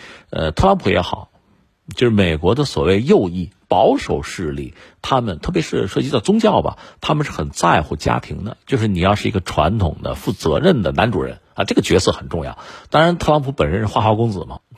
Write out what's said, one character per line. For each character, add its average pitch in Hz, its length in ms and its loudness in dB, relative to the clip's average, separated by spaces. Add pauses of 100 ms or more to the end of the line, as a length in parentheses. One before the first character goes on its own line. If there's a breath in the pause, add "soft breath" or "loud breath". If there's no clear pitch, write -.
(300 loud breath)
呃， 80 220 -2
特 - 160 2
朗 196 100 4
普 107 120 -2
也 92 100 2
好， - 300 -8 (680)
就 123 100 4
是 113 80 4
美 87 220 4
国 87 180 2
的 143 100 2
所 76 200 -2
谓 98 180 4
右 139 260 4
翼、 87 220 -6 (180)
保 160 280 4
守 73 260 -4
势 78 300 -6
力， 71 220 -10 (280 loud breath)
他 131 180 0
们， 98 180 -6
特 - 140 -6
别 175 100 0
是 - 240 -2
涉 143 160 -2
及 131 80 -4
到 127 100 0
宗 214 180 2
教 175 240 2
吧， - 160 -6 (220 loud breath)
他 156 140 0
们 147 100 0
是 - 60 -6
很 76 200 -6
在 135 320 2
乎 73 140 -6
家 - 220 -2
庭 76 260 -10
的。 - 120 -10 (100)
就 135 120 -2
是 110 100 0
你 90 120 0
要 98 140 2
是 107 140 -2
一 - 20 0
个 95 100 -2
传 90 380 0
统 87 240 0
的、 65 120 -6
负 - 180 -6
责 - 260 -2
任 156 240 2
的 67 100 0
男 92 200 0
主 82 100 -2
人 64 180 -8 (140)
啊， 98 100 -2
这 - 100 -2
个 - 80 2
角 87 160 2
色 - 120 2
很 - 180 -8
重 78 160 -6
要。 62 140 -12 (320 loud breath)
当 151 120 4
然， 170 160 2
特 - 140 2
朗 151 100 4
普 135 100 -4
本 76 180 0
身 98 100 0
是 107 60 -2
花 117 140 0
花 107 140 4
公 113 160 2
子 92 180 -6
嘛， - 120 -14 (180)